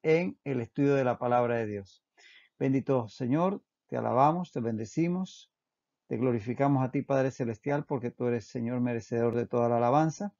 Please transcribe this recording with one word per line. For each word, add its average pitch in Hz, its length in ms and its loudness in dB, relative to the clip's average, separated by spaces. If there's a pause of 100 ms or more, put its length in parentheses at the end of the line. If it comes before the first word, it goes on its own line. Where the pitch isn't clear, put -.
en 165 420 2
el 127 180 -2
estudio 139 320 2
de 135 100 2
la 120 140 0
palabra 120 380 2
de 113 100 -2
Dios. 101 360 -10 (560)
Bendito 135 500 0
Señor, 165 540 0 (260)
te 123 100 -6
alabamos, 139 520 2
te 135 100 -8
bendecimos, 160 920 -4 (560)
te 123 80 -4
glorificamos 127 680 0
a 127 80 -2
ti, 143 120 -2
Padre 135 280 0
Celestial, 131 540 -4
porque 120 260 -6
tú 123 160 -6
eres, 120 200 -2
Señor, 123 340 -4
merecedor 117 540 -2
de 117 120 0
toda 120 220 0
la 120 80 2
alabanza. 151 640 0